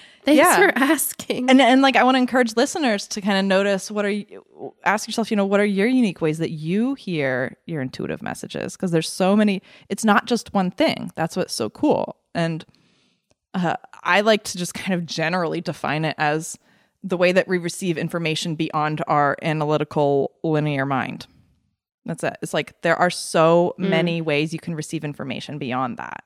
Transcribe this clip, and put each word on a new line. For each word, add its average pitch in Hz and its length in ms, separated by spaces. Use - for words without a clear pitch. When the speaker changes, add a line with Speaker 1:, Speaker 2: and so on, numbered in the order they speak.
Speaker 1:
Thanks 294 160
Speaker 2:
Yeah. 359 160
Speaker 1:
for 381 220
asking. 262 720
Speaker 2:
And, 262 120
and, 262 200
like, 269 160
I 226 60
wanna 262 160
encourage 240 360
listeners 247 540
to 214 120
kinda 196 220
notice 196 480
what 208 140
are 202 40
you, 135 640
ask 196 220
yourself, 220 220
you 214 80
know, 202 80
what 196 140
are 208 60
your 196 220
unique 247 340
ways 156 180
that 165 120
you 180 440
hear 135 720
your 160 160
intuitive - 420
messages? - 540
'Cause 190 140
there's 160 180
so 190 260
many, 208 260
it's 202 160
not 214 200
just - 280
one 185 180
thing. - 440
That's - 200
what's - 180
so - 160
cool. - 460
And, 165 320
uh, 175 220
I 185 200
like 214 240
to - 120
just 180 160
kind - 200
of 170 120
generally 160 560
define 156 440
it 156 120
as 156 400
the 185 120
way 180 160
that 185 160
we 185 80
receive 170 400
information 165 580
beyond 156 520
our 147 340
analytical 147 880
linear 151 420
mind. - 420
That's 165 180
it. 151 180
It's - 120
like, - 280
there 170 160
are 180 120
so 170 720
Speaker 1:
Mm. 190 100
Speaker 2:
many 165 320
ways 151 320
you 156 60
can 170 160
receive 151 300
information 143 520
beyond 127 400
that. - 280